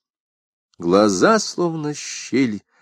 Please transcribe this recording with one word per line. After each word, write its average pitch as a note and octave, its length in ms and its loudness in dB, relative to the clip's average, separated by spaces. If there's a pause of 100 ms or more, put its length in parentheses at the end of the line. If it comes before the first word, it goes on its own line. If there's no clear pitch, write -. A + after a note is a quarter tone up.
(800)
Глаза G2+ 600 4
словно D#3+ 560 -4
щели, A#2+ 680 -4 (200)